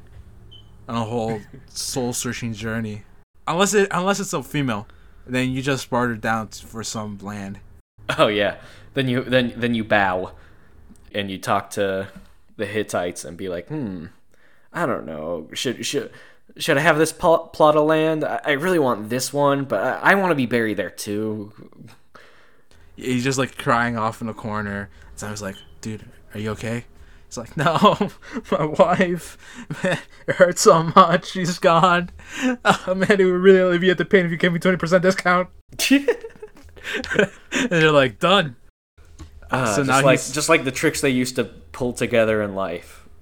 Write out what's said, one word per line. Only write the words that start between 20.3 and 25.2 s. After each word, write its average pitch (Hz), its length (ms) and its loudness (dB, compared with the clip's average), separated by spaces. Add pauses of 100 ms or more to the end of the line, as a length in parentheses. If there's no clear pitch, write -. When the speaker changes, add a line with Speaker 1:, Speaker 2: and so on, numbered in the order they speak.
Speaker 2:
be 135 100 0
buried 110 320 -2
there 92 140 -6
too." 107 640 -8 (1400)
Speaker 1:
He's 127 300 -4
just, 135 140 0
like, 127 180 -4
crying 120 400 0
off 110 240 -2
in 117 60 -8
the 107 80 -8
corner. 101 560 -6 (260)
So 104 100 -10